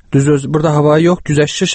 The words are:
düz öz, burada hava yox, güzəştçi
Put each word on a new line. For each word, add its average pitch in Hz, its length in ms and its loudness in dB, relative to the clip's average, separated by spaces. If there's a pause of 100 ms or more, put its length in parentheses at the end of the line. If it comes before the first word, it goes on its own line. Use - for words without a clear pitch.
(120)
düz 139 160 2
öz, 143 260 0
burada 151 220 0
hava 151 240 2
yox, 175 300 0
güzəştçi 147 460 0